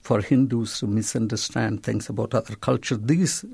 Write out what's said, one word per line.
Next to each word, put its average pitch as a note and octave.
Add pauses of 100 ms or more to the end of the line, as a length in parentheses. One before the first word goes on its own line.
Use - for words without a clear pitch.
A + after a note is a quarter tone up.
for A2
Hindus B2
to A#2+
misunderstand A2
things -
about A2+
other A2
culture. B2+
These, D3+